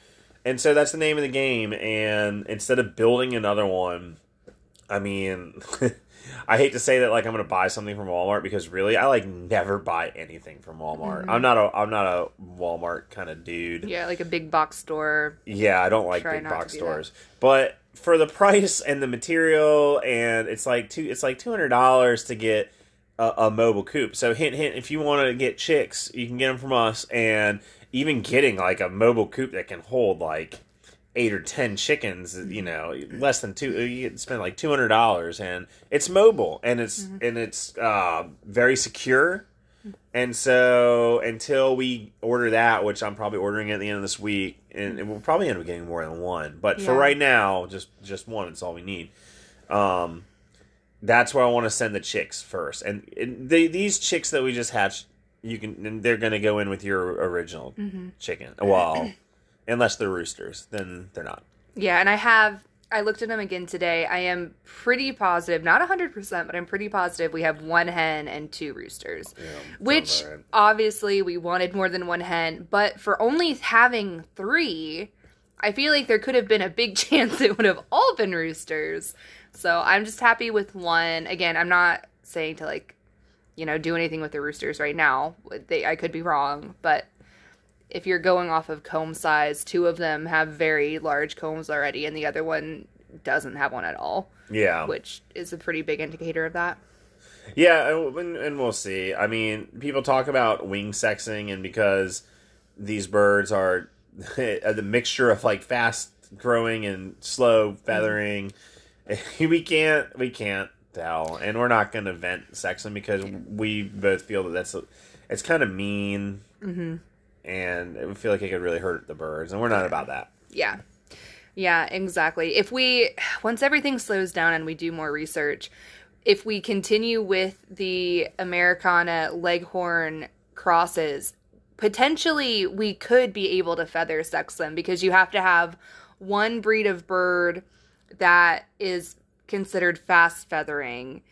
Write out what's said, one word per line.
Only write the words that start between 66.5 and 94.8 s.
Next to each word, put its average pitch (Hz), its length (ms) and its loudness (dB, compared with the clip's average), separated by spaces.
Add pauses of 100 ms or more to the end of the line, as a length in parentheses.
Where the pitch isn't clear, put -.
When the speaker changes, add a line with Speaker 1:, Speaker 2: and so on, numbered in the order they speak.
Speaker 2:
I'm 175 100 -4
pretty 202 220 -4
positive 175 460 -2
we 165 80 -4
have 156 220 0
one 170 240 2
hen 160 400 -2
and 151 240 -10
two 143 220 -10
roosters. - 640 -12
Speaker 1:
Yeah, - 80 -16 (340)
Speaker 2:
Which, 294 300 2
Speaker 1:
sounds - 120 0
about 151 140 -12
right. 151 180 -20
Speaker 2:
obviously, 208 680 4
we 175 160 -2
wanted 180 360 -2
more 190 160 0
than 180 180 -6
one 175 140 -2
hen, 170 480 -4
but 208 300 2
for - 220 -2
only 302 320 2
having 226 680 2 (120)
three, 190 760 -4 (480)
I 208 120 0
feel 277 200 0
like 285 160 2
there 220 120 4
could 254 160 0
have 214 120 4
been 208 140 4
a 185 80 -2
big 208 280 -2
<laughs> - 0 -
chance - 440 2
it 202 160 4
would 220 80 2
have 190 260 2
all 440 240 4
been 190 180 0
roosters. 160 800 -6 (360)
So 170 320 0
I'm 202 220 4
just 214 140 -10
happy 233 320 2
with 202 240 -2
one. 165 520 0
Again, 170 300 -2
I'm 175 120 2
not 175 360 4 (180)
saying 156 340 -6
to, 160 80 -12
like, - 300 -10 (600)
you 160 100 -8
know, 156 120 -2
do 165 180 -2
anything 160 260 -2
with 151 120 -8
the 147 80 -6
roosters 147 380 -6
right 147 160 -2
now. 151 400 0 (320)
They, 160 180 0
I 160 100 0
could 165 160 -6
be 165 100 -8
wrong, 147 600 -2
but 156 240 2 (840)
if - 160 -10
you're 185 140 0
going 175 300 2
off 160 180 0
of 156 160 -10
comb 160 300 -4
size, 151 500 2
two 175 240 2
of 165 80 2
them 156 300 -2
have 156 240 2
very 156 500 0
large 151 380 -2
combs 160 320 -8
already, 143 360 -4
and 151 120 -8
the 151 80 -6
other 160 180 -4
one 156 440 -6 (360)
doesn't 135 320 -4
have 139 160 -2
one 87 140 -6
at 78 100 -6
all. 107 340 -6 (200)
Speaker 1:
Yeah. 92 360 2